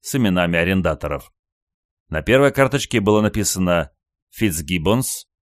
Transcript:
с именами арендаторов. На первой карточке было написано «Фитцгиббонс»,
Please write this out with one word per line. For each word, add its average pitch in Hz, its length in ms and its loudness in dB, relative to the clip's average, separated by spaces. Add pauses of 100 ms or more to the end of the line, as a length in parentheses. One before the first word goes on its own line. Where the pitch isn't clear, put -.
с - 140 -10
именами 90 440 2
арендаторов. 82 720 -2 (800)
На 78 120 -4
первой 135 300 4
карточке 131 480 0
было 104 220 4
написано 92 680 -2 (400)
«Фитцгиббонс», 90 960 -2 (140)